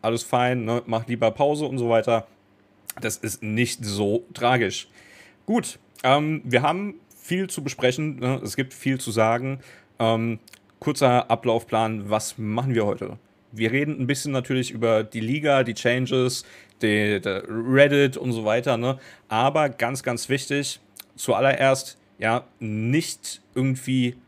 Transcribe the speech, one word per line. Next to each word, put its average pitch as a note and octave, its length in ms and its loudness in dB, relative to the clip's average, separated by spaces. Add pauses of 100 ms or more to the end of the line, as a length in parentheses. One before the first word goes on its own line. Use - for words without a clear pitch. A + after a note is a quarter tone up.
alles A2+ 220 -2
fein, B2 400 0
ne? A#2 220 -2
Mach A2+ 220 -2
lieber A#2 240 0
Pause D3 340 0
und C3 120 -6
so A#2+ 120 -2
weiter. A#2 380 2 (720)
Das A2 160 -4
ist - 260 -8
nicht A2 400 -2
so G#2 400 -2 (100)
tragisch. A#2+ 540 0 (580)
Gut, - 340 -2 (240)
ähm, D3 420 2
wir B2 160 2
haben F3+ 320 -2 (280)
viel F#3 280 -4
zu - 140 -8
besprechen, C3+ 560 -2
ne? B2+ 240 -2
Es G#2 120 -8
gibt C3 180 -4
viel C3 260 -4
zu A#2 120 -8
sagen. A#2+ 480 0 (380)
Ähm, A2+ 420 0 (400)
kurzer C3 500 2
Ablaufplan, A2+ 800 0
was G#2+ 280 -2
machen A#2 380 -2
wir A2 100 4
heute? G2+ 320 -4 (340)
Wir A2+ 200 0
reden C#3+ 280 0
ein C3 80 0
bisschen C#3 240 -2
natürlich C3 400 -2
über A2+ 320 2
die A2+ 180 -8
Liga, C#3 420 2
die A#2 100 -2
Changes, B2+ 720 0 (360)
die, G#2 380 2
der F#2+ 300 -4
Reddit C3+ 680 4
und B2+ 160 -4
so A2+ 140 -4
weiter, A#2+ 320 2
ne? C3 220 -2 (280)
Aber C#3 420 2
ganz, B2 340 -4
ganz A#2+ 260 -4
wichtig, C#3 500 -2 (360)
zuallererst, C3+ 840 2 (220)
ja, A#2 260 0 (140)
nicht A#2 840 -4 (120)
irgendwie C3 600 0 (120)